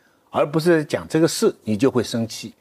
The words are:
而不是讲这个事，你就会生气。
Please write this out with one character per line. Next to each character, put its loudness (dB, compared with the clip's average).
而 0
不 -2
是 2
讲 -6
这 0
个 4
事， 0
你 -2
就 4
会 0
生 -6
气。 -14